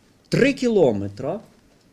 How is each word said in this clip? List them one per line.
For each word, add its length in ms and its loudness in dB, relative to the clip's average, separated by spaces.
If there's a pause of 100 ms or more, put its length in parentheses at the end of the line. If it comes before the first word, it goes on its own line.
(280)
три 240 2
кілометра, 880 -2 (520)